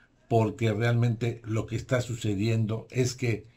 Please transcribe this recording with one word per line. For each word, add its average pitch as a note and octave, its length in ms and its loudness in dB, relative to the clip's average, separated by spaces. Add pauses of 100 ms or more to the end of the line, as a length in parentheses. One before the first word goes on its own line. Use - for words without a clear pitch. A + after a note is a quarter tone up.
(280)
porque A2+ 460 2
realmente A#2 720 0
lo A2 220 -2
que A2+ 80 -6
está A#2+ 260 -2
sucediendo A2 880 -2
es B2+ 240 0
que A2+ 320 -2 (120)